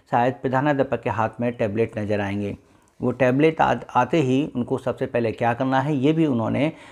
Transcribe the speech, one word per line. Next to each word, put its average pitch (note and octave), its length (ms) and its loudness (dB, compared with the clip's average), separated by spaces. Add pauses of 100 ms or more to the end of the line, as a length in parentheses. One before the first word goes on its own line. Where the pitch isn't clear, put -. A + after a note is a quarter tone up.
(120)
शायद B2+ 220 2
प्रधानाध्यापक C3+ 680 0
के B2+ 80 -4
हाथ A2 200 0 (120)
में A#2+ 100 0
टैबलेट A2+ 460 -2
नज़र G2+ 240 -2
आएंगे। G2+ 360 -4 (440)
वो B2 100 0
टैबलेट C3+ 500 2
आ-, C3 140 2 (200)
आते B2 260 2
ही C3 340 2
उनको B2 220 -2
सबसे C3 280 -4
पहले A#2 260 0
क्या A#2 220 0
करना C3 280 0
है, D3 140 0
ये C#3 180 2
भी D#3+ 120 2
उन्होंने A2+ 460 0 (200)